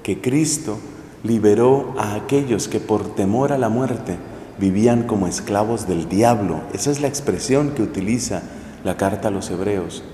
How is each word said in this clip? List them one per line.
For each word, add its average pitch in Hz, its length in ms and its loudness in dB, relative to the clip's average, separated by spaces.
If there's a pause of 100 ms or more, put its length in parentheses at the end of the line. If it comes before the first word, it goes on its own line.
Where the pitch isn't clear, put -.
que 95 160 -2
Cristo 127 580 -2 (460)
liberó 113 720 4
a 104 180 -2
aquellos 120 520 0
que 107 140 -2
por 101 340 0
temor 117 380 2
a 135 40 0
la 120 120 2
muerte 113 480 -2 (420)
vivían 110 440 4
como 101 240 0
esclavos 104 600 -2
del 82 220 -2
diablo. 101 500 2 (140)
Esa - 180 -2
es 143 80 -2
la 143 80 0
expresión 131 640 0
que 117 120 0
utiliza 98 580 -2 (420)
la 92 140 -2
carta 101 320 0
a - 20 0
los 98 180 -4
hebreos. 92 540 -4 (100)